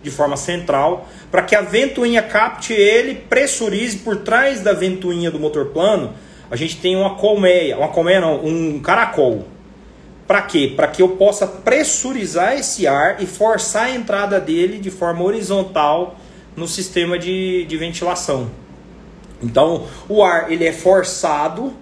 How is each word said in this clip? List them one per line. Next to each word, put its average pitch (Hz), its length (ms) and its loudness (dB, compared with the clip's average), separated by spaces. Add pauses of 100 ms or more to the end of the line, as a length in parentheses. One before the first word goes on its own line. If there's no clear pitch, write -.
de 143 100 -10
forma 143 260 0
central, 170 680 -2 (220)
pra 185 120 4
que 196 140 2
a 208 60 4
ventoinha 233 600 0
capte 220 520 -2
ele, 226 420 4
pressurize 233 840 -2
por 202 200 -4
trás 247 440 0
da 202 120 2
ventoinha 175 560 -2
do 151 100 -6
motor 151 280 -2
plano. 170 460 0 (360)
A 120 60 -6
gente 160 220 -6
tem 185 180 0
uma 190 200 0
colmeia, 180 640 4
uma 147 120 0
colmeia 175 320 4
não, 156 240 0
um 160 340 -2
caracol. 139 680 0 (800)
Pra - 160 2
quê? 139 320 0
Pra 151 140 2
que - 140 -2
eu 180 80 6
possa 196 380 2
pressurizar 247 1040 0
esse 208 340 -2
ar 156 340 2
e 185 40 -2
forçar 220 600 0
a 254 60 -2
entrada 202 480 -2
dele 175 380 0
de 190 140 -8
forma 170 320 -4
horizontal 180 920 0 (400)
no 165 120 -8
sistema 175 500 -2
de, 185 480 -2
de 156 120 -6
ventilação. 165 720 -4 (920)
Então, 135 440 0 (240)
o 208 140 6
ar, 170 280 2
ele 165 140 0
é 160 80 0
forçado 180 1080 0